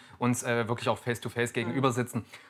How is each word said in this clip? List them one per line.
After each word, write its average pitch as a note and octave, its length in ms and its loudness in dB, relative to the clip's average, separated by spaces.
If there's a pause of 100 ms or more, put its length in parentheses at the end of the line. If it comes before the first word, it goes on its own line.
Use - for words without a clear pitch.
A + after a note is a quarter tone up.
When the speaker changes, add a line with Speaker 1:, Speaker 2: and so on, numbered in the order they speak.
(180)
Speaker 1:
uns, B2 240 2
äh, A#2+ 260 2
wirklich A#2+ 200 -2
auch A2+ 100 2
face-to-face A#2 540 -2
gegenüber B2+ 380 2
Speaker 2:
Mhm. - 20 0
Speaker 1:
sitzen. B2 320 -2 (240)